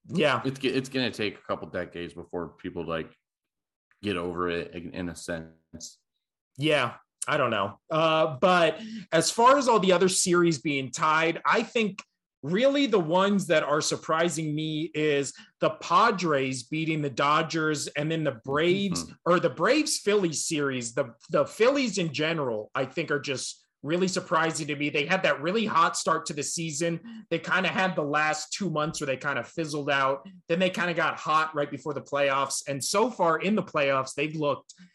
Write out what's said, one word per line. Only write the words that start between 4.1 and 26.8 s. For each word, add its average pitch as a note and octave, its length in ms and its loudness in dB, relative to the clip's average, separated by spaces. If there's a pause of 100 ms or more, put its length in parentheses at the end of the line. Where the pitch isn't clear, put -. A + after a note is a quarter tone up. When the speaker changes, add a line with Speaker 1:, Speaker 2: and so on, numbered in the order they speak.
Speaker 2:
over F2 320 -4
it E2+ 260 -6
in, E2+ 180 -12
in F2 160 -6
a E2 60 -10
sense. E2 840 -12 (600)
Speaker 1:
Yeah. C3+ 360 0 (320)
I C#3+ 120 0
don't B2 140 2
know. G2+ 280 -2 (100)
Uh, D#3+ 520 2
but F3 400 4 (320)
as E3 180 4
far B3 260 8
as C4 120 2
all A3+ 100 6
the F#3 140 4
other F#3 160 4
series F3 500 4
being C3+ 320 -4
tied, D#3+ 540 2
I G3 180 2
think A3 400 -2 (400)
really C4 440 2
the G#3 120 4
ones F3+ 480 2
that D#3 160 4
are C#3+ 160 2
surprising D#3+ 720 -2
me D#3 400 -4
is D3 380 0 (300)
the D#3+ 80 2
Padres E3 960 0
beating D#3 380 -4
the C#3+ 80 -2
Dodgers D3+ 800 0
and D3 240 -4
then D#3+ 140 -2
the B2 180 -4
Braves F3 600 0
Speaker 2:
Mm-hmm. - 80 -18 (120)
Speaker 1:
or F3 140 4
the D#3 100 2
Braves A#3+ 500 0
Phillies F#3+ 460 0
series. C3+ 480 -2
The, C3 200 -4 (160)
the C#3+ 160 4
Phillies A#3+ 520 2
in E3+ 140 0
general, C#3 640 -2
I C3+ 80 0
think, C#3+ 260 -6
are C#3+ 120 0
just C3 400 -8 (220)
really F3 260 0
surprising D#3+ 580 -2
to D3 80 -4
me. D3 140 -2
They D3 160 0
had F3+ 180 0
that C#3+ 180 2
really G3 240 0
hot E3 320 2
start D#3+ 280 0
to E3 80 -8
the C#3+ 100 -6
season. E3 560 -4 (300)